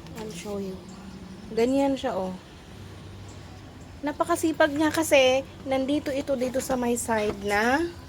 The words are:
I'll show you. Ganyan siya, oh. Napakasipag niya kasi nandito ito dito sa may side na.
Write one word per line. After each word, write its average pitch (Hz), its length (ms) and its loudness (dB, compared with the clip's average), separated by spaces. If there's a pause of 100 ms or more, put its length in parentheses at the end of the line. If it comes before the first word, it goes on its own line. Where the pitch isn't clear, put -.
(180)
I'll 214 120 -8
show 202 320 -6
you. 185 160 -6 (720)
Ganyan 262 480 4
siya, 254 160 -2
oh. 190 160 -2 (1800)
Napakasipag 320 640 2
niya 302 240 2
kasi 269 480 6 (240)
nandito 269 480 0
ito 277 240 0
dito 254 240 0
sa 262 160 0
may 240 160 2
side 214 480 0
na. 220 400 4 (260)